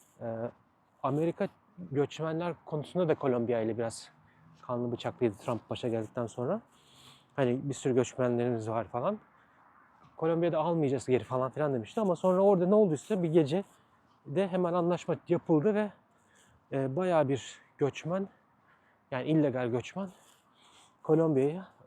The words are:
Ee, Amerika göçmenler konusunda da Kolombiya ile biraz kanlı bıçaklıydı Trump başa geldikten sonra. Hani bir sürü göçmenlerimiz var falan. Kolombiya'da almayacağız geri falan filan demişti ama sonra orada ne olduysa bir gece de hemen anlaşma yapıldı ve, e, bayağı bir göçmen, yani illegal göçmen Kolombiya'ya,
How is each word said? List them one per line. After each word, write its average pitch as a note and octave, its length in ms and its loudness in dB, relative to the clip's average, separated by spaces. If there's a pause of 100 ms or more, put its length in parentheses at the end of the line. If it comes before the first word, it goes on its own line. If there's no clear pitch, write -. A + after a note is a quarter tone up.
(220)
Ee, A#2+ 40 -8 (760)
Amerika D#3+ 440 0 (300)
göçmenler D#3+ 760 -4 (120)
konusunda D#3+ 440 -2
da D3+ 60 4
Kolombiya A#2+ 460 0
ile A2 160 -2
biraz A2+ 320 -6 (520)
kanlı A#2+ 300 -4
bıçaklıydı A#2 460 -2
Trump - 320 -6
başa A#2 180 -4
geldikten A2+ 400 -4
sonra. C#3 340 -4 (760)
Hani C3+ 340 0
bir C3+ 40 -2
sürü B2+ 220 -2
göçmenlerimiz A#2+ 760 0
var A2 160 -2
falan. E3+ 340 -4 (1000)
Kolombiya'da E3 420 0
almayacağız D3+ 480 0
geri B2 160 2
falan B2+ 280 -2
filan C#3+ 220 -2
demişti A#2+ 280 -4
ama F#3 140 2
sonra F#3 260 2
orada F#3+ 260 4
ne G3+ 80 6
olduysa F#3+ 480 2
bir E3 60 2
gece E3 340 4 (600)
de D3+ 220 -2
hemen F3 260 0
anlaşma F3 420 0 (120)
yapıldı F3 480 2
ve, G#3 160 -2 (800)
e, C3+ 240 -2
bayağı E3 340 2
bir C3 260 -4 (220)
göçmen, E3+ 500 -4 (840)
yani B2+ 160 -4
illegal C#3 400 2
göçmen B2 420 -4 (960)
Kolombiya'ya, D#3 640 2 (200)